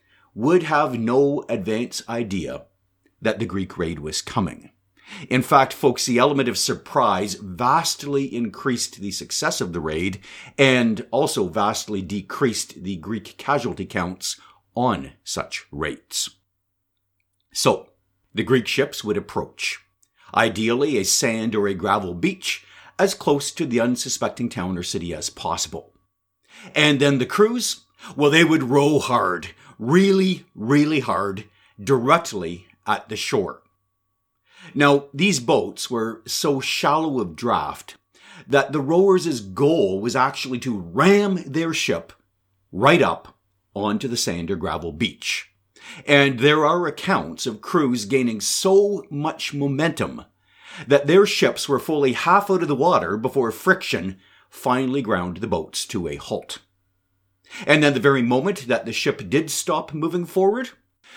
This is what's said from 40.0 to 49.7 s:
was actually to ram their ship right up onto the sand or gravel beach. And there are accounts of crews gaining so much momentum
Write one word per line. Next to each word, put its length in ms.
was 160
actually 420
to 180
ram 680
their 280
ship 380
right 300
up 340
onto 360
the 80
sand 340
or 60
gravel 340
beach. 580
And 340
there 260
are 200
accounts 640
of 140
crews 420
gaining 380
so 680
much 440
momentum 720